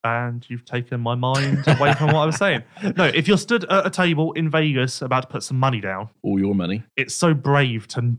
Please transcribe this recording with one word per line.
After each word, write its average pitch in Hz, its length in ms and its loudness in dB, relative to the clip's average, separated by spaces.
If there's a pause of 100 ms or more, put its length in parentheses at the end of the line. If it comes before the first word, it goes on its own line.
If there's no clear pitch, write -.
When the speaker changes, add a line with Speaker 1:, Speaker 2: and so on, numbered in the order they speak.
Speaker 1:
and 120 460 -4
you've 120 160 -12
taken 123 360 -6
my 117 140 -2
mind 135 520 -2
away 143 260 4
from 143 140 0
what 151 100 4
I 151 80 2
was 156 120 -2
saying. 160 260 0 (180)
Speaker 2:
<laughs> 202 140 -2
Speaker 1:
No, 180 100 4
if 147 220 2
you're 196 100 6
stood 233 280 0
at 190 200 2
a 190 40 0
table 165 440 0
in 160 160 0
Vegas 143 520 0
about 131 220 0
to - 40 -12
put - 160 -8
some 131 160 -4
money 127 220 0
down, 98 280 -6 (140)
Speaker 2:
All 98 160 0
your 98 160 2
money. 95 280 -2 (120)
Speaker 1:
it's - 180 -4
so 170 200 2
brave 135 560 0
to 120 300 -2